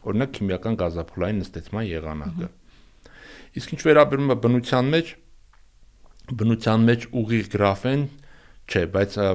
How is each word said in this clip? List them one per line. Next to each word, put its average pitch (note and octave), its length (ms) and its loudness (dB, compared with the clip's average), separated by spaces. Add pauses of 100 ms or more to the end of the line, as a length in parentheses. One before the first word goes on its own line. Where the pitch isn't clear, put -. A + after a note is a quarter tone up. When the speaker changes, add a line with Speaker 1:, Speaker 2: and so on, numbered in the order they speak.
Speaker 1:
օրինակ, B2+ 300 -2
քիմիական G2+ 460 -4
գազափուլային F2+ 640 -4
նստեցման - 440 -8
եղանակը։ D#2 600 -8
Speaker 2:
Մհմ։ - 160 -18 (920)
Speaker 1:
Իսկ - 200 -10
ինչ C#3+ 80 -8
վերաբերում C#3+ 480 4
է B2 60 2
բնության B2 540 2
մեջ, E3 200 0 (1120)
բնության A2+ 640 2
մեջ A#2+ 240 4
ուղիղ A2 400 -2
գրաֆեն G#2 560 0 (560)
չէ, - 240 -2
բայց, F#2+ 300 0
ա, G2+ 180 0